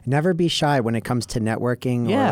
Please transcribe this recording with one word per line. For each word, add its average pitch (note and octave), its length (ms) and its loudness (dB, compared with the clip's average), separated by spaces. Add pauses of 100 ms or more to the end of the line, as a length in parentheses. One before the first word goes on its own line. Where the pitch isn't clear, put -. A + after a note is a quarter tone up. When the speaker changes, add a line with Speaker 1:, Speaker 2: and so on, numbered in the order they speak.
Speaker 1:
never D3+ 280 2
be E3+ 140 2
shy D3 320 2
when A2+ 140 0
it A2 100 -2
comes A#2+ 220 -2
to - 140 -4
networking A#2+ 680 -2
Speaker 2:
Yeah. B3 200 2
Speaker 1:
or, - 40 2